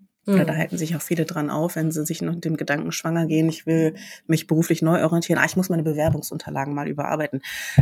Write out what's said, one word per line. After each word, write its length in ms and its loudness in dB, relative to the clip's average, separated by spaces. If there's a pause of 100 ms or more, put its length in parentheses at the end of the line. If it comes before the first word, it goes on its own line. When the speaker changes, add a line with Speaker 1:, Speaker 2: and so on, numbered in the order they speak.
(260)
Speaker 1:
Oder 180 6
da 80 0
Speaker 2:
Mhm. 60 0
Speaker 1:
halten 180 -2
sich 180 -2
auch 60 -4
viele 240 0
dran 240 -4
auf, 280 -2
wenn 140 0
sie 140 -2
sich 160 -6
noch 140 -2
mit 100 -10
dem 140 -2
Gedanken 340 -2
schwanger 320 0
gehen, 240 4
ich 160 -4
will 300 2 (320)
mich 200 2
beruflich 360 2
neu 200 4
orientieren, 360 2
ah, 80 4
ich 100 0
muss 140 0
meine 140 2
Bewerbungsunterlagen 880 -2
mal 120 -4
überarbeiten. 540 -2 (400)